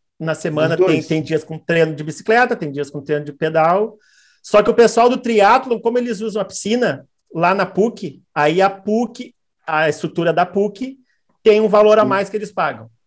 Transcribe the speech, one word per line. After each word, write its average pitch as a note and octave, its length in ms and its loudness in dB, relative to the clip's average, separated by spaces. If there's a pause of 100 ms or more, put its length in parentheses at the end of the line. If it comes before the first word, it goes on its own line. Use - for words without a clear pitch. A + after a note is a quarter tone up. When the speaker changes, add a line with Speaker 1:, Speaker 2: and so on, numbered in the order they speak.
(200)
Speaker 1:
na D#3+ 140 -4
semana D#3+ 400 -2
Speaker 2:
Os D#3+ 60 0
dois. E3 280 0
Speaker 1:
tem, D#3+ 120 -2
tem D3+ 40 -4
dias D#3 200 -4
com D#3 160 -14
treino D#3 360 0
de D3+ 80 -10
bicicleta, A3 520 0
tem D3+ 160 -8
dias C#3 180 -6
com C#3+ 120 -12
treino D3 220 -4
de D3 80 -14
pedal. E3 640 0 (460)
Só G#3 220 2
que G#3 60 -2
o - 40 2
pessoal A#3 340 4
do B3 100 0
triatlon, A#3 600 2
como A#3 200 -2
eles A#3+ 200 -6
usam G#3+ 220 -6
a F#3+ 40 -6
piscina G3+ 640 -4 (240)
lá E3+ 220 0
na G3 140 -2
puc, F#3+ 540 -4 (120)
aí D#3 260 0
a G3 100 4
puc, A3+ 680 -6 (300)
a D#3 220 0
estrutura E3 460 -4
da E3+ 120 2
puc G#3 520 -6 (460)
tem G#3+ 180 4
um G#3+ 80 2
valor G#3+ 300 6
a - 20 6
Speaker 2:
Sim. G#3+ 80 2
Speaker 1:
mais G3 200 -2
que A3 60 -8
eles G#3 160 -8
pagam B2 380 -6 (180)